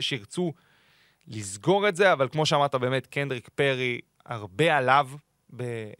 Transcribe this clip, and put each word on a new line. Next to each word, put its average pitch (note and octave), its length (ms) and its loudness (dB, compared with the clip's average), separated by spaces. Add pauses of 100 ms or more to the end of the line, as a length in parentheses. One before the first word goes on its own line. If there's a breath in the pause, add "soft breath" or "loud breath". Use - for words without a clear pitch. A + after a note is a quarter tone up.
שירצו D3+ 520 -4 (760 soft breath)
לסגור A2 600 0
את F3+ 80 -2
זה, F#3 160 6
אבל C3+ 160 2
כמו D#3 180 0
שאמרת, C#3+ 280 2
באמת, B2+ 320 0
קנדריק C3+ 420 -6
פרי, B2+ 520 -2 (260)
הרבה A2+ 500 -2
עליו C3 320 4 (480)
ב-, A#2+ 80 -8 (360)